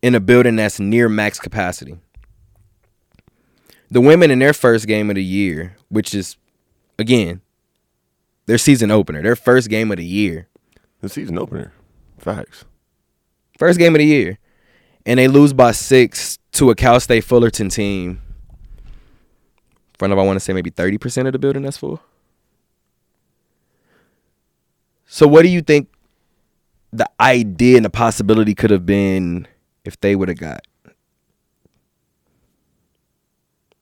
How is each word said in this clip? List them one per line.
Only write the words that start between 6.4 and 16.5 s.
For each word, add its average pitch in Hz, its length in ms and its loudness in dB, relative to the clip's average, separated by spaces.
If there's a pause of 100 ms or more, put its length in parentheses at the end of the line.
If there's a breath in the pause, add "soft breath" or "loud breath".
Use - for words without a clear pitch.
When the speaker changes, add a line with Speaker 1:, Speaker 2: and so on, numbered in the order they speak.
Speaker 1:
again, 110 420 -2 (1040)
their 117 120 0
season 117 320 2
opener, 85 320 0
their 113 140 0
first 120 340 0
game 110 200 -4
of 95 80 -6
the 85 60 -10
year. 90 440 -6 (520)
Speaker 2:
The 95 80 -12
season 92 300 -10
opener. - 340 -12 (460)
Facts. - 480 -14 (880)
Speaker 1:
First 175 220 0
game 170 160 4
of 151 60 4
the 151 40 2
year. 117 340 0 (680)
And 123 120 0
they 131 100 4
lose 139 260 4
by 127 180 4
six - 680 0 (140)